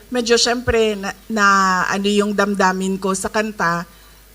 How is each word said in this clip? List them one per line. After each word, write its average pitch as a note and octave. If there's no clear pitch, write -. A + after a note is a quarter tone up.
medyo A#3
syempre A#3
na, G3
na G#3+
ano G3
yung G#3
damdamin F#3+
ko F#3+
sa F#3+
kanta, G3